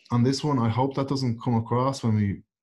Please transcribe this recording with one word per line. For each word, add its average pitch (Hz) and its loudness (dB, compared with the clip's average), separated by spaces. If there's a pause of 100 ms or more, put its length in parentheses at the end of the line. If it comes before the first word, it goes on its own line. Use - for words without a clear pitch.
(100)
on 120 4
this 135 0
one. 143 0
I 113 2
hope 135 0
that 135 -2
doesn't 131 -2
come 120 0
across 123 -2
when 110 2
we 101 0 (200)